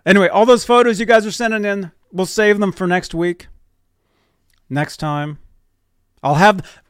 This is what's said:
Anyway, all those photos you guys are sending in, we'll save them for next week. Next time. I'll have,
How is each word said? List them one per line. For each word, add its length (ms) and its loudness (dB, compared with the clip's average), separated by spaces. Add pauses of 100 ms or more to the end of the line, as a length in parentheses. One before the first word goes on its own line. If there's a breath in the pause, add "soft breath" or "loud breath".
Anyway, 220 4
all 180 2
those 200 4
photos 340 2
you 60 -6
guys 200 4
are 60 -8
sending 340 -4
in, 260 -6 (200)
we'll 140 -4
save 340 0
them 120 0
for 160 -6
next 260 -2
week. 340 -6 (1200)
Next 280 -6
time. 420 -6 (840)
I'll 120 0
have, 540 2